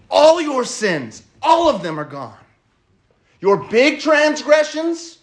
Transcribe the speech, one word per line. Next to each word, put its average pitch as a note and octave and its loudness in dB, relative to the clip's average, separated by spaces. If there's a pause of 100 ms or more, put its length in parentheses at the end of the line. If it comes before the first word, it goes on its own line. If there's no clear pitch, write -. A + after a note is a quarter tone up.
all D#4+ 4
your C#4 -4
sins. D#3+ -6 (220)
All E4 2
of G3+ -2
them D#3 -8
are D3 -8
gone. C#3 -16 (1000)
Your G3 2
big C#4 0
transgressions, D4+ 0